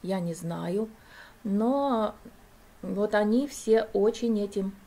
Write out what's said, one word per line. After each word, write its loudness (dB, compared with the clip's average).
я -2
не -4
знаю, -4
но 0
вот -2
они 4
все 2
очень 2
этим -4